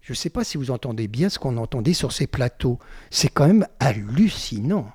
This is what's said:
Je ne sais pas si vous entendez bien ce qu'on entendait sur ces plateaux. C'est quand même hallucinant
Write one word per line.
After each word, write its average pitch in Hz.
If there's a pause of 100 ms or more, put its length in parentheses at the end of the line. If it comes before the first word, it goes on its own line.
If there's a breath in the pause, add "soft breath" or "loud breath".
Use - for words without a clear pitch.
Je -
ne 117
sais -
pas 247
si -
vous 135
entendez 113
bien 120
ce -
qu'on 123
entendait 120
sur 139
ces -
plateaux. 123 (300 loud breath)
C'est -
quand -
même 202 (120)
hallucinant 120